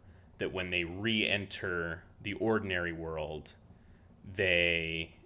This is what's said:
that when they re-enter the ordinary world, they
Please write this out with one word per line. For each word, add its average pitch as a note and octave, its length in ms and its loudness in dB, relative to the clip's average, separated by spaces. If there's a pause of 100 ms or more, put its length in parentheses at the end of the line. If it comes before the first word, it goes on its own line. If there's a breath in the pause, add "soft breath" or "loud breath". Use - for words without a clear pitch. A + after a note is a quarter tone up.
(380 soft breath)
that F2+ 140 -2
when F2+ 180 -4
they F2 140 0
re-enter F#2 1200 -2 (180)
the G2+ 120 -4
ordinary F#2+ 580 0
world, D#2 600 -6 (800 loud breath)
they E2+ 800 4 (120)